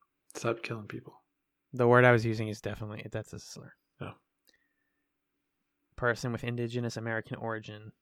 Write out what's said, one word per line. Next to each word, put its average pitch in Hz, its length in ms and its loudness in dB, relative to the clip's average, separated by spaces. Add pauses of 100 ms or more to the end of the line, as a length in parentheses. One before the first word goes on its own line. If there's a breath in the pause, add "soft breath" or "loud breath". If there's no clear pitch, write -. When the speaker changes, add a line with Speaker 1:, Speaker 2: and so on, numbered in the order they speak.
(340)
Speaker 1:
stop 117 280 -4
killing 110 240 -8
people. - 280 -12 (580)
Speaker 2:
The 123 160 4
word 123 160 10
I 123 80 10
was 117 140 4
using 110 220 -2
is 104 120 -8
definitely, 104 500 -8
that's - 220 -8
a - 60 -12
slur. - 340 -18 (300)
Speaker 1:
Oh. - 100 -10 (1800)
Speaker 2:
Person 120 360 0
with 113 120 -4
indigenous 120 540 -4
American 113 400 -4
origin 107 640 -8